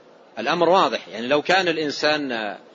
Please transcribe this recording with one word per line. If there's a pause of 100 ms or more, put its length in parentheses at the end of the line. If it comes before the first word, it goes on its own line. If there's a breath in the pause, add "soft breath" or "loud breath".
(380)
الأمر
واضح.
يعني
لو
كان
الإنسان،
آه، (160)